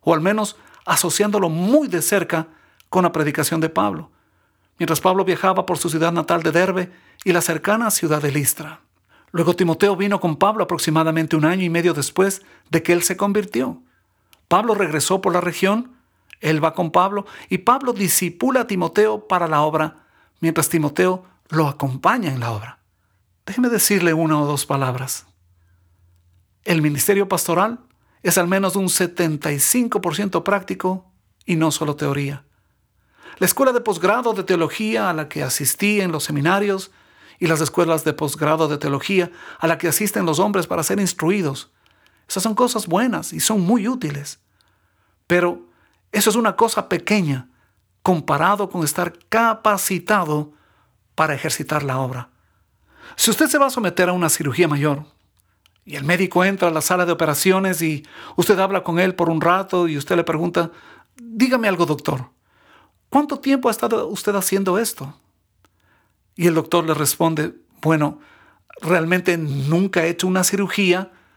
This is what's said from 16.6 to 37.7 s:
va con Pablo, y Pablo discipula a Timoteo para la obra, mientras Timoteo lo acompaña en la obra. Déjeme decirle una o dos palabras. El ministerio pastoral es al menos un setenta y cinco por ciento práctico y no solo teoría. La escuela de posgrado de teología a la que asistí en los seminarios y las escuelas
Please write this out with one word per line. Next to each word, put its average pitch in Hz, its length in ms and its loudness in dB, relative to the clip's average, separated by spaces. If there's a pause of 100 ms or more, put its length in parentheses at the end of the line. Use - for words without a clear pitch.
va 160 120 0
con 165 160 -2
Pablo, 196 340 2 (240)
y 185 100 -2
Pablo 254 340 2
discipula 196 680 0
a 240 60 -4
Timoteo 208 600 0
para 175 200 0
la 151 140 2
obra, 156 440 -2 (340)
mientras 160 300 0
Timoteo 180 560 0 (240)
lo 151 180 2
acompaña 143 640 -2
en 127 100 -6
la 117 100 -4
obra. 107 280 -10 (640)
Déjeme 247 240 0
decirle 196 440 2
una 156 260 2
o 147 60 2
dos 147 220 -2
palabras. 131 580 -4 (1400)
El 165 200 2
ministerio 190 440 2
pastoral 190 520 0 (420)
es 175 160 0
al 175 100 4
menos 190 280 0
un 190 140 0
setenta 165 600 0
y 143 80 -2
cinco 233 420 0
por 160 140 -2
ciento 185 280 -2
práctico 190 680 -2 (340)
y 180 100 0
no 160 160 2
solo 147 240 -4
teoría. 139 480 -4 (920)
La 190 80 2
escuela 262 260 2
de 240 100 0
posgrado 214 520 0
de 190 100 -4
teología 202 640 0
a 170 40 -2
la 156 160 -8
que 147 140 -6
asistí 202 580 0
en 180 100 -2
los 151 120 -4
seminarios 190 680 0 (480)
y 180 60 0
las 160 160 2
escuelas 165 420 0